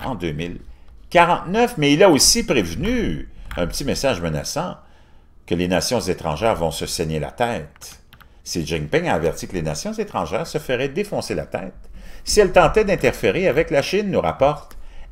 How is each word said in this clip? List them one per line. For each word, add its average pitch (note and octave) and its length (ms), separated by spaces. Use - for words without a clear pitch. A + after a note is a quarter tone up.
en B2+ 120
deux E2+ 160
mille E2+ 280
quarante-neuf. F3 640
Mais C#3+ 160
il D#3 100
a G3+ 60
aussi E3+ 340
prévenu, A#2+ 880
un E3+ 120
petit - 180
message A#2 360
menaçant, E2 560
que - 100
les F2+ 120
nations F#2 320
étrangères F2 560
vont E2 160
se D#2 160
saigner D#2 320
la C#2+ 120
tête. - 680
Xi E2 220
Jinping E2 420
a B2 60
averti D#2+ 340
que - 60
les F2 80
nations D#2 320
étrangères C#3+ 540
se - 100
feraient C3+ 320
défoncer C#3 460
la D2+ 100
tête - 440
si - 160
elles F#3 120
tentaient F3+ 340
d'interférer D3+ 600
avec D3+ 240
la C#3+ 100
Chine, G3 300
nous G#2+ 100
rapporte C3+ 560